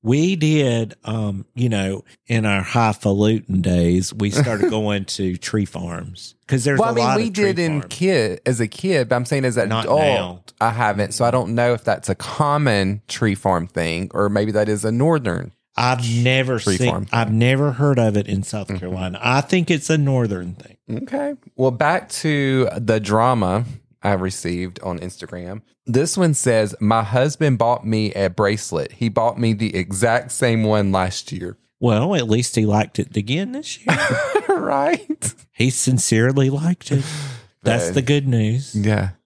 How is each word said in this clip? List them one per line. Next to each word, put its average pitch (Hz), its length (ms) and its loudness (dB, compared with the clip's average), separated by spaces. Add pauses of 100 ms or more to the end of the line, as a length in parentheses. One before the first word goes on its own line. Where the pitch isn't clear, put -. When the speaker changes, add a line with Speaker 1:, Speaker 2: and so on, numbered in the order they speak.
Speaker 1:
We 156 340 2
did, 139 560 2 (100)
um, 107 500 -4
you 123 140 0
know, 98 380 -2 (220)
in 113 180 0
our 101 160 2
highfalutin 104 1000 2
days, 90 520 2
we 104 160 -2
started 113 400 2
Speaker 2:
<laughs> - 0 -
Speaker 1:
going 104 360 0
to 92 300 -4
tree 104 300 -2
farms 87 720 -12 (120)
'cause 131 160 0
there's 139 160 2
Speaker 2:
Well, 139 100 2
Speaker 1:
a - 20 -2
Speaker 2:
I 117 40 -2
mean, 117 80 2
Speaker 1:
lot 131 140 2
Speaker 2:
we 226 100 0
Speaker 1:
of 202 60 -6
tree 208 140 0
Speaker 2:
did 180 120 0
in 156 220 0
Speaker 1:
farms. - 120 -14
Speaker 2:
kid, 156 520 0
as 120 160 0
a 110 60 0
kid, 147 420 0
but 127 60 2
I'm 123 100 -2
saying 135 180 -2
as 120 140 0
an 110 100 0
Speaker 1:
Not 113 180 -2
Speaker 2:
adult, 147 140 2
Speaker 1:
now. 95 440 0 (180)
Speaker 2:
I 113 80 4
haven't. 107 440 0
So 120 120 0
I 120 60 4
don't 117 240 -2
know 120 180 2
if 113 100 -4
that's - 240 -2
a 95 80 0
common 120 920 0
tree 107 260 0
farm 90 320 0
thing, 85 460 -4
or 101 160 0
maybe 104 240 0
that 107 160 2
is 104 160 -2
a 110 80 0
northern 120 580 0 (240)
Speaker 1:
I've 123 320 0 (160)
never 127 360 2
Speaker 2:
tree - 180 2
Speaker 1:
seen, 127 120 2
Speaker 2:
farm 98 220 -4
Speaker 1:
I've 117 160 0
Speaker 2:
thing. 110 120 2
Speaker 1:
never 135 340 2
heard 135 260 2
of 110 160 2
it 101 120 0
in 98 160 -2
South 104 260 -8
Speaker 2:
Mm-hmm. 98 80 -6
Speaker 1:
Carolina. 92 440 -6
I 127 200 2
think 180 280 0
it's 156 200 -2
a 165 80 2
northern 113 560 0
thing. - 240 -20 (260)
Speaker 2:
Okay. 285 300 -6 (240)
Well, 131 140 2
back 151 380 0
to 135 680 0
the 110 240 2
drama 107 640 2 (380)
I 101 100 2
received 90 680 -4
on 87 180 -6
Instagram. 90 640 -12 (260)
This 143 280 0
one 170 160 4
says, 110 480 2
"My 113 200 4
husband 127 580 0
bought 117 280 2
me 110 260 0
a 98 160 0
bracelet. 98 640 -2
He 117 140 -2
bought 113 320 0
me 113 140 2
the 104 200 -2
exact 98 600 0
same 113 320 2
one 104 260 2
last 92 400 -2
year." 90 240 -10 (240)
Speaker 1:
Well, 120 340 2
at 131 160 0
least 120 280 2
he 110 80 4
liked 104 340 0
it - 160 -6
again 143 380 -2
this - 320 -12
year. 262 160 2
Speaker 2:
<laughs> 587 60 0 (420)
Right? 311 840 -2 (200)
Speaker 1:
He 123 160 2
sincerely 131 800 2
liked 156 420 -2
it. 139 140 0 (580)
That's 113 240 0
Speaker 2:
But 87 80 -2
Speaker 1:
the 139 60 2
good 139 260 0
news. 117 480 0
Speaker 2:
Yeah. 104 360 0 (140)